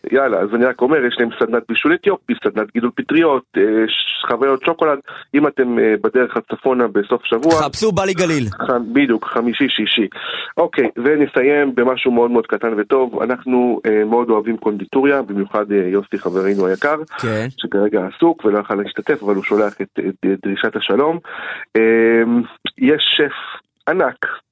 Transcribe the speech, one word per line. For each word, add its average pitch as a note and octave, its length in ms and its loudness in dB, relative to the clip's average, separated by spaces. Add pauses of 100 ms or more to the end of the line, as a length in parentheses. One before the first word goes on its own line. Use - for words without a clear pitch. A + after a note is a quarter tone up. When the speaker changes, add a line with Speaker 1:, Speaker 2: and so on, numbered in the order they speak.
(120)
Speaker 1:
יאללה, B2+ 260 2
אז G2 160 0
אני A#2 100 2
רק B2+ 180 0
אומר, C3+ 220 2
יש A#2+ 140 -2
להם A#2 100 0 (120)
סדנת A2+ 280 0
בישול D3 260 0
אתיופי, - 380 -2 (120)
סדנת G#2+ 280 -2
גידול A#2+ 220 -2
פטריות, C#3+ 480 0 (140)
אה, F#2 60 2 (260)
ש-, - 400 -4
חוויות C3+ 340 0
שוקולד, D#3+ 360 0 (360)
אם D3 120 4
אתם, B2 320 0
אה, A2+ 240 4
בדרך B2 340 0
לצפונה A#2+ 520 -2
בסוף G#2 360 -2
שבוע. C3 280 0
Speaker 2:
חפשו D#3 400 0
בלי F#3+ 220 0
גליל. D#3+ 340 0
Speaker 1:
ח-, - 220 -6 (220)
בדיוק, B2 320 2
חמישי, A#2+ 440 -2
שישי. G#2+ 400 -2 (480)
אוקיי, E3 400 0
ונסיים C#3+ 760 2
במשהו B2+ 380 2
מאוד A#2+ 180 4
מאוד A#2+ 160 2
קטן A2+ 300 -2
וטוב. A#2+ 460 0
אנחנו, B2 640 0
אה, G#2+ 180 4
מאוד A#2 260 0
אוהבים A2 260 0
קונדיטוריה, C3 680 -2
במיוחד, G2+ 500 -4
אה, G#2 40 2
יוסי F#2+ 420 0
חברינו F#2+ 480 0
היקר, F#2+ 300 0 (220)
Speaker 2:
כן. A2 280 -4 (120)
Speaker 1:
שכרגע G2+ 480 0
עסוק E3 380 0
ולא G#2 140 2
יכול G2+ 240 -2
להשתתף, C#3 400 -4
אבל G#2 120 0
הוא F#2+ 100 -2
שולח G#2 300 0
את, - 240 -8
את, - 340 -4
את F#2+ 100 0
דרישת G2+ 340 -4
השלום. C#3 420 0 (580)
אה, A2+ 460 4 (560)
יש C#3+ 240 2 (140)
שף - 440 -4 (280)
ענק D3+ 380 0 (260)